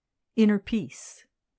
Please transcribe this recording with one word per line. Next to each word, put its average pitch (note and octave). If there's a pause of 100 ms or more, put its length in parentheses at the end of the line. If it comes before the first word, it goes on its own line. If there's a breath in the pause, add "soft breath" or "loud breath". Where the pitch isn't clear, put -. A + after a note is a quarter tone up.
(380)
inner G#3
peace, - (340)